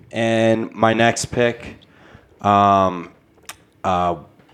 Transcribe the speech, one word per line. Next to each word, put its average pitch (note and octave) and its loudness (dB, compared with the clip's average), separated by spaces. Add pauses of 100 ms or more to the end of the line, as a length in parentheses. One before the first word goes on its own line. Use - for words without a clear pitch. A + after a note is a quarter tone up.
(120)
And A2+ 0
my A2 0
next A#2 0
pick, A#2+ -4 (680)
um, G2 2 (720)
uh, F2+ -2 (380)